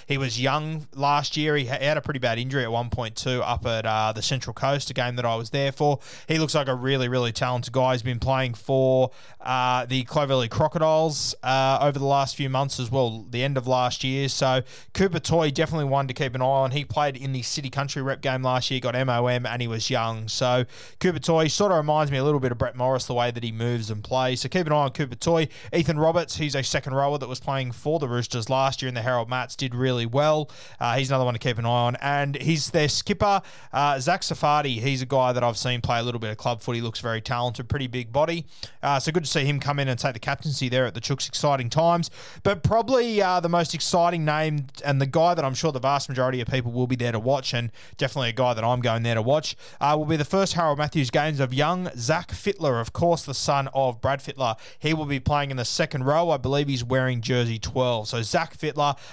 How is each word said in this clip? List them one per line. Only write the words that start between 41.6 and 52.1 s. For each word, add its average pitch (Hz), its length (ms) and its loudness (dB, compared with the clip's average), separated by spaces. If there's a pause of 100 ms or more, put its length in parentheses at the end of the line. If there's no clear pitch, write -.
times. 170 420 4 (320)
But 196 180 2
probably, 226 600 4
uh, 180 180 4
the 170 80 2
most 170 260 2
exciting 170 520 2
name 151 420 0 (160)
and 139 160 2
the 139 60 2
guy 165 280 4
that 160 120 2
I'm 131 80 0
sure 160 180 0
the 127 80 -4
vast 135 300 0
majority 127 320 0
of 110 80 -6
people 123 240 -2
will 123 140 2
be 127 100 0
there 120 160 0
to 110 60 -2
watch 131 340 0
and 120 180 -2 (240)
definitely 131 340 0
a 117 40 0
guy 123 200 4
that 110 120 0
I'm 123 160 2
going 117 220 2
there 117 120 2
to 110 60 2
watch, 147 340 2 (240)
uh, 147 180 4
will 151 80 -2
be 156 120 2
the 147 80 0
first 190 280 2
Harold 160 240 2
Matthews 147 320 0
games 151 300 2
of 127 140 0
young 170 420 0
Zach 147 360 -2